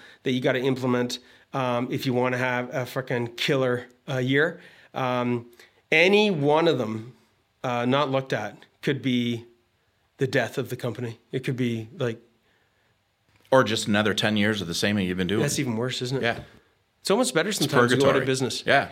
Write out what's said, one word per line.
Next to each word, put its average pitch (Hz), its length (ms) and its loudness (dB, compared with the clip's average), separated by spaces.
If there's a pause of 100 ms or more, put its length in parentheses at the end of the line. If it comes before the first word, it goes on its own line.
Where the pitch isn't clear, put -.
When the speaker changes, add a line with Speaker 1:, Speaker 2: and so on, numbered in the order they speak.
(240)
Speaker 1:
that 135 80 -2
you 127 100 -2
gotta 131 200 0
implement, 123 580 0 (340)
um, 123 380 -2
if - 140 -4
you 131 80 0
wanna 123 240 0
have 123 360 -2
a 127 120 -4
frickin' 123 520 -4
killer, 127 480 0 (240)
uh, 135 80 -4
year. 143 420 2 (340)
Um, 123 520 -2 (460)
any 202 400 6
one 151 360 2
of 143 120 2
them, 113 340 -6 (500)
uh, 120 220 -2
not 135 260 2
looked 135 220 -4
at 107 240 -6 (240)
could 139 200 -2
be 120 440 -2 (720)
the 135 100 -2
death 113 300 -2
of 120 120 -4
the 127 60 -8
company. 120 440 -8 (120)
It 131 120 -4
could 131 140 -4
be, 117 300 -2 (100)
like, 117 220 -4 (1300)
Speaker 2:
Or 131 120 8
just 110 240 -2
another 104 260 2
ten 107 240 0
years 104 240 2
of 82 60 -8
the 85 60 -4
same 104 220 0
thing 95 120 0
you've 90 100 -2
been 92 100 0
doing. 101 140 0
Speaker 1:
That's 143 180 -2
even 123 180 -2
worse, 123 240 -6
isn't 127 160 -4
it? 123 60 -4
Speaker 2:
Yeah. 117 160 -2 (640)
Speaker 1:
It's - 100 0
almost 240 220 0
better 165 160 0
Speaker 2:
It's 208 100 -2
Speaker 1:
sometimes 123 320 4
to 127 60 2
go 135 80 4
out 131 40 6
of 131 40 4
Speaker 2:
purgatory. 135 120 0
Speaker 1:
business. 131 400 -2
Speaker 2:
Yeah. 127 260 2